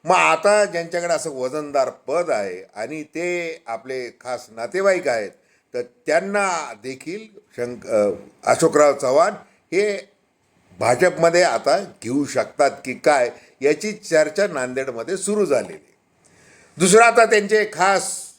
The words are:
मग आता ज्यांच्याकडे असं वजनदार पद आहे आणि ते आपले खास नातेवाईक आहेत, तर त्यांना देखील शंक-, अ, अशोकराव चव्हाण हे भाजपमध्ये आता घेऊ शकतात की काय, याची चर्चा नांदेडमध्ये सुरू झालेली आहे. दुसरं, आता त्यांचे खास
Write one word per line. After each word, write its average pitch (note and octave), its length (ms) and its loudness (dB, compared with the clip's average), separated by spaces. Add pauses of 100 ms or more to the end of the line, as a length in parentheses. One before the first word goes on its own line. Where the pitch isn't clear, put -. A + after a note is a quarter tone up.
मग F3+ 120 4
आता F3 480 4
ज्यांच्याकडे E3+ 500 -4
असं D#3 160 -4
वजनदार C3+ 600 -2
पद D#3+ 400 -4
आहे F#2+ 460 -4
आणि C#3+ 260 -10
ते E3+ 640 -8
आपले B2+ 540 -10
खास B2 300 -10
नातेवाईक E3+ 580 -2
आहेत, G#2+ 220 -2 (440)
तर B2 80 -4
त्यांना F3 920 -4 (100)
देखील F3 560 -14 (180)
शंक-, A#2+ 300 -8
अ, G#2 240 2 (340)
अशोकराव D3 480 4
चव्हाण C#3+ 400 2 (400)
हे G3 360 -4 (680)
भाजपमध्ये E3 640 2
आता D3+ 420 0 (180)
घेऊ C3+ 220 -4
शकतात C3 460 0 (140)
की B2+ 100 -8
काय, C3 360 2 (300)
याची D3+ 320 0
चर्चा E3 540 0
नांदेडमध्ये C3 720 -6
सुरू G3+ 280 -2
झालेली A2+ 280 -2
आहे. - 200 -20 (840)
दुसरं, F#3+ 240 6
आता A#3 220 6
त्यांचे G#3 480 2
खास F#3 400 0 (260)